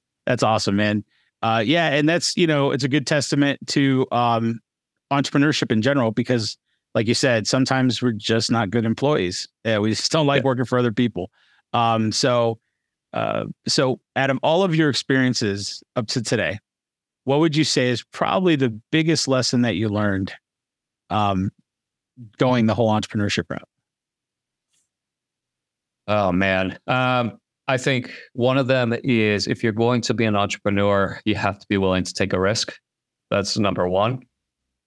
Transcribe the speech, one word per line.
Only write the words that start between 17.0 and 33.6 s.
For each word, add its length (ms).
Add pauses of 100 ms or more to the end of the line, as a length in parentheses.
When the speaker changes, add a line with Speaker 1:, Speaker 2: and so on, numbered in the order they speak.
Speaker 1:
what 160
would 160
you 80
say 260
is 140
probably 520
the 140 (220)
biggest 360
lesson 360
that 120
you 140
learned, 420 (760)
um, 400 (880)
going 300
the 80
whole 160
entrepreneurship 580
route? 180 (2500)
Speaker 2:
Oh, 200
man. 560
Um, 500 (300)
I 100
think 340 (220)
one 240
of 80
them 380
is, 420
if 160
you're 100
going 300
to 140
be 100
an 100
entrepreneur, 880
you 120
have 240
to 80
be 100
willing 260
to 120
take 180
a 60
risk. 340 (560)
That's 300
number 280